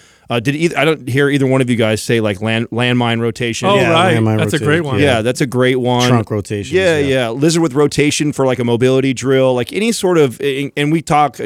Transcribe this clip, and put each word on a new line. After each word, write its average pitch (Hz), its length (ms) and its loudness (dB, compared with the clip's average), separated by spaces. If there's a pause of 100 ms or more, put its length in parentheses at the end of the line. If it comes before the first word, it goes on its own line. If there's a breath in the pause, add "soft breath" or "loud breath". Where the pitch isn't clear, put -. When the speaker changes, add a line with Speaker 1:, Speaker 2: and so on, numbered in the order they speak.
(280 soft breath)
Speaker 1:
Uh, 120 120 -2
did 143 160 -2
eith-, 165 200 -2
I 135 80 0
don't 143 240 -2
hear 139 220 0
either 139 160 2
one 131 140 2
of 123 100 0
you 120 60 0
guys 110 260 0
say, 117 180 0
like, 104 220 -2
land, 113 280 -2
landmine 120 500 0
rotation. 117 480 -4
Speaker 2:
Oh, 202 80 2
Speaker 3:
Yeah, 131 160 2
Speaker 2:
right. 170 240 2
Speaker 3:
landmine 110 220 2
Speaker 2:
That's - 140 -2
a - 40 0
Speaker 3:
rotation. - 100 -4
Speaker 2:
great 160 140 2
one. 143 180 -2
Speaker 1:
Yeah, 131 240 2
that's 123 180 -2
a 151 60 0
great 127 300 2
one. 123 320 0
Speaker 3:
Trunk 120 220 2
rotations, 104 420 -4
Speaker 1:
Yeah, 175 260 2
Speaker 3:
yeah. 143 80 0
Speaker 1:
yeah. 131 240 0
Lizard 160 320 0
with 143 120 -2
rotation 147 580 0
for, 135 120 -2
like, 127 140 0
a 123 60 -2
mobility 127 500 2
drill, 131 400 2
like, 123 180 -4
any 220 200 -2
sort 180 260 0
of, 135 220 2
and, 139 360 -4
and 147 140 0
we 165 100 0
talk, 147 460 0